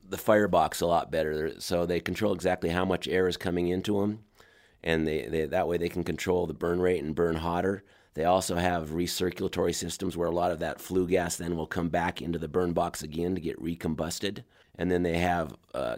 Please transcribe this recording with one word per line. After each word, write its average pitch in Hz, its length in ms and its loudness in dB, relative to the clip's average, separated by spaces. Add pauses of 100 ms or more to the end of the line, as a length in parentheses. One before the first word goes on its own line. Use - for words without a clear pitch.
the 95 80 -8
firebox 92 640 4
a 87 60 2
lot 85 240 2
better. 78 500 0
So 87 240 0
they 85 160 0
control 101 320 0
exactly 90 380 0
how 90 160 2
much 92 200 0
air 92 220 2
is 87 80 -2
coming 87 320 0
into 95 340 0
'em, 104 180 -2 (640)
and 80 240 2
they, 76 200 -2
they, 78 180 0
that 80 240 0
way 85 80 0
they 85 140 0
can 87 120 -4
control 87 440 0
the 80 80 -4
burn 87 260 0
rate 90 240 2
and 78 100 -2
burn 82 220 2
hotter. 90 480 0 (300)
They 76 100 0
also 90 320 4
have 87 340 0
recirculatory 87 840 0
systems 85 420 -6
where 85 100 0
a 82 60 0
lot 87 180 2
of 82 100 -2
that 80 200 -4
flue 92 260 0
gas 85 300 0
then 87 180 -4
will 80 120 -4
come 85 240 -2
back 85 300 -2
into 85 180 -4
the 80 100 -6
burn 87 240 0
box 85 300 -2
again 82 320 -2
to 90 60 -4
get 78 220 -6
recombusted. 85 800 -4 (340)
And 87 140 0
then 90 140 4
they 85 140 2
have, 85 360 0 (200)
uh, 62 240 -4